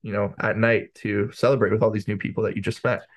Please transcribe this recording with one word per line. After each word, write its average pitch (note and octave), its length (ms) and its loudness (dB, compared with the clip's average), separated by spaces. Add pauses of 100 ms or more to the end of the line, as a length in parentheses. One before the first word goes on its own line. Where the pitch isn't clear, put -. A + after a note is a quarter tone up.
you A2 100 -10
know, G2+ 300 -2
at G#2 160 0
night A2+ 360 2
to G#2 380 -2
celebrate A#2+ 400 2
with G#2+ 100 2
all A2 80 4
these G#2+ 200 -4
new G#2+ 80 0
people - 260 -4
that - 140 -2
you G2 40 -4
just - 220 -4
met. B2 200 0 (140)